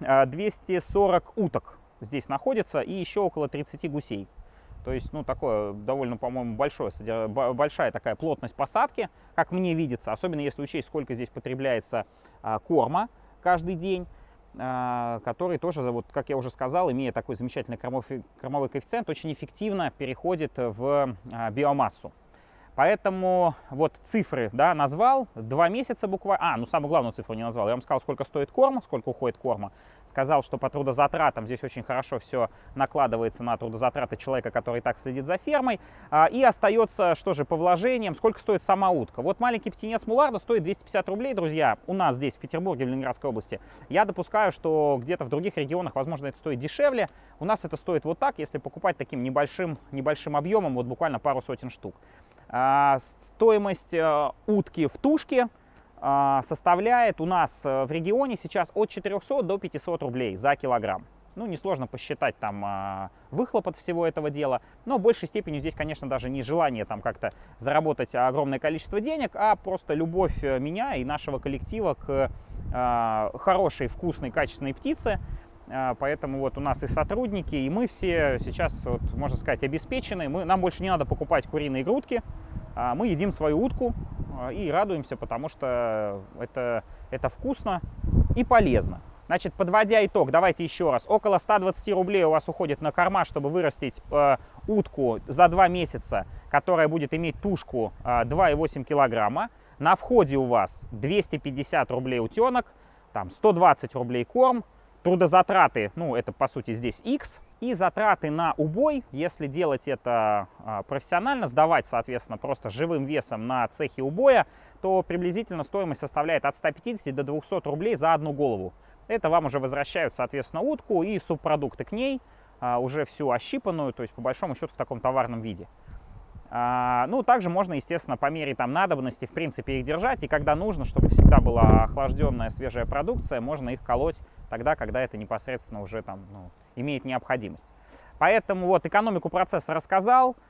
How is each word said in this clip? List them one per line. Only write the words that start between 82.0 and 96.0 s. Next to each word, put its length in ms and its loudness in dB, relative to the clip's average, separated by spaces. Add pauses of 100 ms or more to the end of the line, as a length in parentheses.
А, 200 -2
мы 120 0
едим 240 0
свою 300 0
утку, 320 0 (440)
а, 140 -6
и 180 -4
радуемся, 460 0
потому 320 -6
что 760 -2 (160)
это, 460 -4 (280)
это 180 -4
вкусно 500 -4 (560)
и 80 2
полезно. 560 4 (280)
Значит, 260 -2
подводя 520 4
итог, 260 2
давайте 340 4
ещё 260 0
раз. 160 2
Около 300 4
ста 220 2
двадцати 340 -2
рублей 320 4
у 60 6
вас 180 2
уходит 320 -2
на 100 -2
корма, 320 2
чтобы 260 -4
вырастить, 520 -2 (100)
э, 260 6 (300)
утку 600 0
за 200 6
два 220 6
месяца, 560 -4 (240)